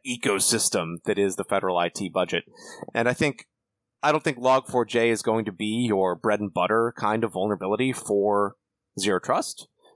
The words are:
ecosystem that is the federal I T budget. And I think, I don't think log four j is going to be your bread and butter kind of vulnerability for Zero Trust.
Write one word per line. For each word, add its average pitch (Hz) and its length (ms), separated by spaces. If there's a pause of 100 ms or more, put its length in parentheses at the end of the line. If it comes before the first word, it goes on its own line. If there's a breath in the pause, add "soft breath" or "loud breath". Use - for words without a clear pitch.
ecosystem 104 960
that 101 140
is 98 180
the 98 80
federal 95 340
I 87 100
T 92 200
budget. 90 360 (500 loud breath)
And 117 140
I 127 40
think, 147 340 (560)
I 151 100
don't 151 120
think 139 140
log 131 280
four 123 180
j 117 260
is 110 120
going 113 220
to 104 80
be 107 340
your 95 280
bread 104 260
and 101 120
butter 110 440
kind 110 280
of 110 80
vulnerability 104 600
for 101 640 (420)
Zero 95 220
Trust. - 480 (280 soft breath)